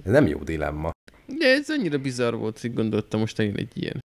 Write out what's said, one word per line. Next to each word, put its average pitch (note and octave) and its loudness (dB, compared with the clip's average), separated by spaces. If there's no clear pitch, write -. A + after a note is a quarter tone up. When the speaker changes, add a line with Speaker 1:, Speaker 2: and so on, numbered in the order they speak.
Speaker 1:
ez F#2+ 0
nem C#3 8
jó - 0
dilemma. D2+ -4
Speaker 2:
De D#4+ 2
ez C#4 4
annyira F3+ 0
bizarr B2 0
volt, A2 -6
hogy A#2+ -4
gondoltam, A2 0
most A2 -2
eljön G#2 0
egy - -4
ilyen. - -6